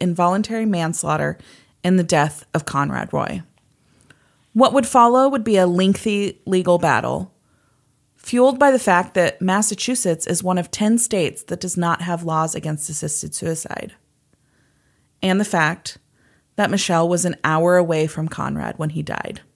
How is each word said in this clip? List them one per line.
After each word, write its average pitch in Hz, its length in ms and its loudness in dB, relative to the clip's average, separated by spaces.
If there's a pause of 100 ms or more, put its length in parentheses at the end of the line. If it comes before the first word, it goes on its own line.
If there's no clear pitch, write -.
involuntary 190 640 0
manslaughter 160 720 -2 (480)
in 185 120 4
the 180 60 4
death 156 520 0
of 151 100 -4
Conrad - 480 -4
Roy. 165 300 -4 (1120)
What 247 180 6
would 262 140 2
follow 254 420 6
would 262 160 -2
be 214 140 2
a 185 80 6
lengthy 196 800 0
legal 180 320 2
battle, 139 540 0 (840)
fueled 254 420 2
by 285 120 6
the 262 80 4
fact 185 360 2
that 175 280 0
Massachusetts 190 840 -2
is - 160 -2
one 185 160 0
of 175 120 -6
ten 220 280 2
states - 460 -2
that - 160 -8
does 180 160 -8
not 170 260 -2
have 170 220 -4
laws 160 300 -2
against 156 340 -6
assisted 151 460 -8
suicide, - 580 -8 (1300)
and 185 160 2
the 208 60 0
fact 170 540 -2 (580)
that 208 140 0
Michelle 170 380 0
was 175 180 0
an 165 180 -4
hour 165 320 2
away 165 300 2
from 160 220 -4
Conrad 143 500 -6
when 156 120 -4
he 156 120 -6
died. - 400 -8 (140)